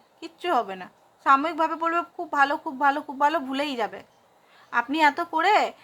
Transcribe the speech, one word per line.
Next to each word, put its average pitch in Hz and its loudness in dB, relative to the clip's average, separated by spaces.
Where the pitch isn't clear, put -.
কিচ্ছু 339 -6
হবে 202 0
না। 185 -14
সাময়িকভাবে 311 2
বলবে, 330 0
"খুব 330 -10
ভালো, 285 2
খুব 277 -10
ভালো, 285 2
খুব 277 -12
ভালো", 302 2
ভুলেই 269 -4
যাবে। 202 -6
আপনি 269 -2
এত 302 4
করে 330 2